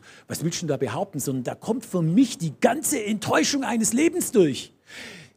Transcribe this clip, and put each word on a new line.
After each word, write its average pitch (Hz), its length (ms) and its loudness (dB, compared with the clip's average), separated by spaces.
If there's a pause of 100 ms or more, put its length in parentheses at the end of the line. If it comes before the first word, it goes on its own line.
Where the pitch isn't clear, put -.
(280)
was - 160 -6
willst 160 180 -2
du 170 40 -4
denn - 20 0
da 143 80 0
behaupten?“, 135 420 -4
sondern 131 240 -4
da - 140 -8
kommt 226 280 -4
für 180 180 -2
mich 185 360 4
die 160 220 -4
ganze 247 440 2
Enttäuschung 254 600 0
eines 226 280 0
Lebens 320 380 2
durch. 160 420 2 (640)